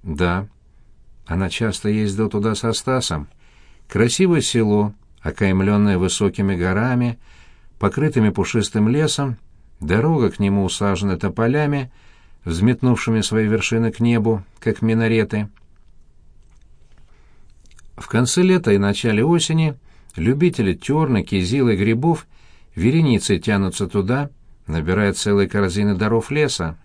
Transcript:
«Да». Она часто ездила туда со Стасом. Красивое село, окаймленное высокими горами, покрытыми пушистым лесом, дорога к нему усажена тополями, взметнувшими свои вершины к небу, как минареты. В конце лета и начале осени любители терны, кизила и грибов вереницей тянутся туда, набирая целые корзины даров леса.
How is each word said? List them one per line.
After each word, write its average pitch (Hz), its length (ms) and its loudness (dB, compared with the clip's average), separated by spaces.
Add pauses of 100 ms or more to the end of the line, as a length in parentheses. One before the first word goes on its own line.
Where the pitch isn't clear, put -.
«Да». 87 440 -2 (760)
Она 90 240 -2
часто 107 400 -4
ездила 104 380 -2
туда 104 280 -2
со 113 180 -4
Стасом. 110 540 -4 (600)
Красивое 147 540 2
село, 104 520 0 (280)
окаймленное 98 800 2
высокими 98 560 0
горами, 117 640 -2 (580)
покрытыми 117 520 2
пушистым 107 600 0
лесом, 143 480 -2 (420)
дорога 117 520 2
к - 80 -16
нему 101 240 2
усажена 95 540 -2
тополями, 131 720 -2 (540)
взметнувшими 113 760 0
свои 110 260 0
вершины 113 440 0
к - 80 -14
небу, 113 440 0 (160)
как - 220 -4
минареты. 110 680 0 (2500)
В - 120 -16
конце 123 340 2
лета 180 300 4
и 101 80 6
начале 104 440 0
осени 160 520 0 (400)
любители 127 580 2
терны, 135 480 0
кизила 104 480 0
и 101 80 2
грибов 120 480 0 (480)
вереницей 117 680 2
тянутся 98 480 -2
туда, 120 440 -2 (340)
набирая 90 480 0
целые 101 340 0
корзины 101 480 0
даров 107 360 -2
леса. 135 540 -2